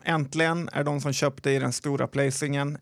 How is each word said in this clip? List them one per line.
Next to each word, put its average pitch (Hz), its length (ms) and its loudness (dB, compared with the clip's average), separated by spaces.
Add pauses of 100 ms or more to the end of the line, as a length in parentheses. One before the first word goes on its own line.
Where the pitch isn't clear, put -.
Äntligen 160 680 0
är 147 120 0
de 147 160 0
som 139 120 -2
köpte 139 380 0
i 135 80 4
den 127 140 0
stora 139 340 -2
placingen 143 760 0